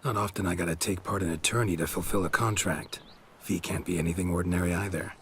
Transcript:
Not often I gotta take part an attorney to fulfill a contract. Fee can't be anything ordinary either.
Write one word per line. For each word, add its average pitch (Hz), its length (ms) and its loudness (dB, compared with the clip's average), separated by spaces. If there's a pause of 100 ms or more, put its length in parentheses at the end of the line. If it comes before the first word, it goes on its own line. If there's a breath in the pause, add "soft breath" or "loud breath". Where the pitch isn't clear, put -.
Not 117 140 0
often 101 280 0
I 90 100 2
gotta 85 200 0
take 90 280 -2
part 98 200 -2
an 85 80 0
attorney 95 460 0
to 80 100 0
fulfill 95 380 2
a 85 40 0
contract. 101 720 0 (400)
Fee - 200 -2
can't - 260 -4
be 90 120 0
anything 85 320 0
ordinary 87 440 2
either. 87 480 -2